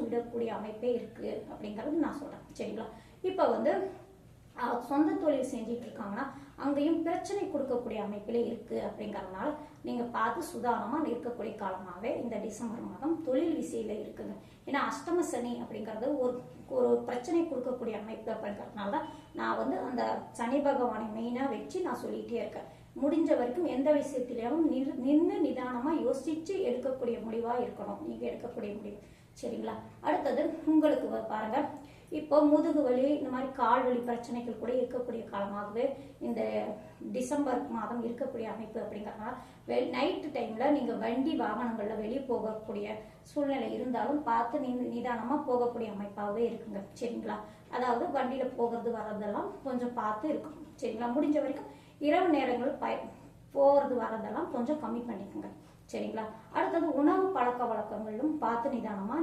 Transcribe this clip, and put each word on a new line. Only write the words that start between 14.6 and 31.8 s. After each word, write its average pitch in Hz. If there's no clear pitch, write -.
ஏன்னா 277
அஷ்டம 339
சனி 240
அப்படிங்கறது 214
ஒரு, 247
ஒரு 240
பிரச்சனை 330
கொடுக்கக்கூடிய 240
அமைப்பு 220
அப்படிங்கறதுனால 202
தான் -
நான் 226
வந்து 262
அந்த 233
சனி 247
பகவானை 226
மெயினா 247
வச்சு 285
நான் 247
சொல்லிட்டே 214
இருக்கேன். -
முடிஞ்ச 302
வரைக்கும் 254
எந்த 277
விஷயத்திலும் 240
நிர்-, 262
நின்னு 339
நிதானமா 247
யோசிச்சு 311
எடுக்கக்கூடிய 247
முடிவா 233
இருக்கணும் 202
நீங்க 233
எடுக்கக்கூடிய 233
முடிவு, 202
சரிங்களா? 220
அடுத்தது 294
உங்களுக்கு 294
வ-, 220
பாருங்க, 220